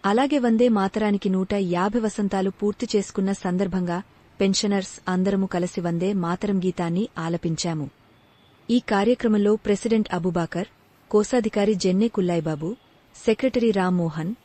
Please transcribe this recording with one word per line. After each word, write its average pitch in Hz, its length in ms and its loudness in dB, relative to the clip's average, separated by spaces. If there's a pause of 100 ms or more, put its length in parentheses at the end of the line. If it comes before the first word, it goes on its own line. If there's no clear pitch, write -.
అలాగే 262 340 2
వందే 240 320 4
మాతరానికి 208 600 0
నూట 185 240 0
యాభై 196 460 0
వసంతాలు 196 500 -2
పూర్తి 208 360 -4 (100)
చేసుకున్న 196 360 0
సందర్భంగా 180 680 -2 (400)
పెన్షనర్స్ 196 540 0 (140)
అందరము 190 380 0
కలిసి 180 360 -4
వందే 175 320 -2
మాతరం 190 500 -2
గీతాన్ని 180 540 -2
ఆలపించాము. 165 720 -4 (800)
ఈ 240 80 4 (140)
కార్యక్రమంలో 214 640 2
ప్రెసిడెంట్ 214 600 0
అబుబాకర్, 175 520 -2 (420)
కోశాధికారి 214 720 2
జెన్నె 190 240 2
కుల్లాయిబాబు, 170 680 -2 (500)
సెక్రటరీ 233 460 2
రామ్మోహన్ 180 600 0 (120)